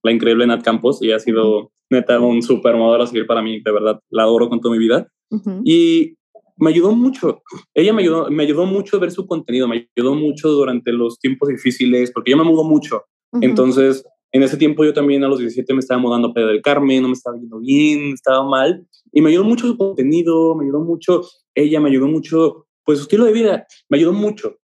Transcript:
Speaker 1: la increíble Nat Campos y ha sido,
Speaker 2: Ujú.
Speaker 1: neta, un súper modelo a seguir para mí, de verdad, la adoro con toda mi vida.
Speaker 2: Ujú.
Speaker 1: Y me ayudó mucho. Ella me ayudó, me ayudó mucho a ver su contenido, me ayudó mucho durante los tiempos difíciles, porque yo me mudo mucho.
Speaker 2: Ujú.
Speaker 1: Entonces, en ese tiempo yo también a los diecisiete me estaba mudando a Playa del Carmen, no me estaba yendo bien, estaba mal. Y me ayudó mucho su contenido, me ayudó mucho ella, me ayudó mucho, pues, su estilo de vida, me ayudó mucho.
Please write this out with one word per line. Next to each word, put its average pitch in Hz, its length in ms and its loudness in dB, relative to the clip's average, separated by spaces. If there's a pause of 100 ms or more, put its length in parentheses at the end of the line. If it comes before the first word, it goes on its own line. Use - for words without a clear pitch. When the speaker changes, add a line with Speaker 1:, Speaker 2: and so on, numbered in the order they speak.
Speaker 1:
la 113 100 2
increíble 117 340 2
Nat 117 160 0
Campos 113 400 -2
y 110 100 0
ha 110 60 0
sido, 110 400 0
Speaker 2:
Ujú. - 120 -8 (200)
Speaker 1:
neta, 123 300 2
un 120 220 0
súper 117 340 2
modelo 117 280 2
a - 20 -2
seguir 113 200 -4
para 113 160 -2
mí, 110 180 -8
de 107 120 -2
verdad, 104 280 -2 (100)
la 110 140 0
adoro 117 240 2
con 117 120 -4
toda 117 140 -2
mi 113 40 0
vida. 113 300 0 (220)
Speaker 2:
Ujú. 202 340 -8
Speaker 1:
Y 165 500 2 (420)
me 160 140 2
ayudó 175 220 2
mucho. 240 500 -2 (300)
Ella 185 200 2
me 214 100 0
ayudó, 160 280 0
me 151 120 -2
ayudó 151 240 0
mucho 196 300 -4
a 185 40 -2
ver 175 120 -4
su - 160 -8
contenido, 131 400 -4
me 117 280 -6
ayudó 131 200 0
mucho 151 320 -2
durante 127 440 0
los 120 280 -4
tiempos 135 280 -2
difíciles, 123 640 0
porque 120 220 -4
yo 143 40 4
me 165 60 2
mudo 160 220 2
mucho. 151 400 -2 (280)
Speaker 2:
Ujú. 240 120 -2
Speaker 1:
Entonces, 131 600 2 (280)
en 135 100 4
ese 139 140 0
tiempo 151 280 0
yo 151 80 2
también 143 300 0
a 135 60 0
los 135 100 0
diecisiete 123 340 -6
me 131 80 0
estaba 127 200 -2
mudando 120 280 0
a 117 60 -6
Playa 117 140 0
del 107 140 0
Carmen, 139 400 2
no 127 60 -2
me 127 60 -2
estaba 120 240 -10
yendo 113 220 -16
bien, 147 520 0
estaba 131 340 0
mal. 139 380 -2 (280)
Y 151 100 4
me 156 80 4
ayudó 180 140 2
mucho 233 240 0
su 233 100 -2
contenido, 165 800 0
me 147 80 -4
ayudó 139 160 -4
mucho 170 420 -2 (320)
ella, 151 260 0
me 147 100 2
ayudó 135 180 2
mucho, 160 580 -2 (180)
pues, 147 140 2
su 143 60 -8
estilo 214 200 2
de 220 80 4
vida, 220 340 0 (220)
me 143 100 2
ayudó 170 140 2
mucho. 208 540 -4